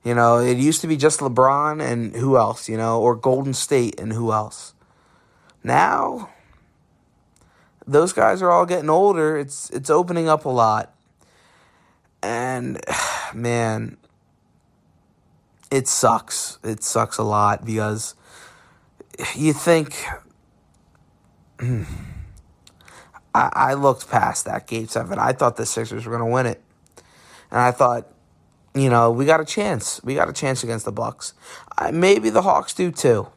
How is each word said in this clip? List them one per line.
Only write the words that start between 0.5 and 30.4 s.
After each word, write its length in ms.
used 240
to 60
be 80
just 240
LeBron 600
and 340
who 220
else, 320
you 80
know, 240
or 140
Golden 380
State 460
and 140
who 180
else. 420
Now, 680
those 280
guys 280
are 100
all 140
getting 240
older. 480
It's, 340
it's 180
opening 400
up 160
a 40
lot. 440
And, 580
<sighs> 260
man, 640
it 180
sucks. 760
It 200
sucks 340
a 60
lot 420
because 500
you 160
think, 420
<sighs> 0
I, 260
I 400
looked 360
past 360
that 220
Game 200
Seven. 320
I 140
thought 240
the 80
Sixers 400
were 120
gonna 140
win 140
it. 160
And 80
I 120
thought, 360
you 160
know, 220
we 140
got 160
a 40
chance. 580
We 120
got 140
a 40
chance 300